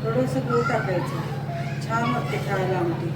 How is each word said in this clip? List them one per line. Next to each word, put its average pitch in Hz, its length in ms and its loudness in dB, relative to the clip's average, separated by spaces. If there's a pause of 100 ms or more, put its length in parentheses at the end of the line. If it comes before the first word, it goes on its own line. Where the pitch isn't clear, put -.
थोडंसं 254 360 2
गूळ 240 300 2
टाकायचं, 190 500 0 (680)
छान 233 260 2
वाटते 226 240 -2 (120)
खायला 185 280 2
आमटी. 339 380 0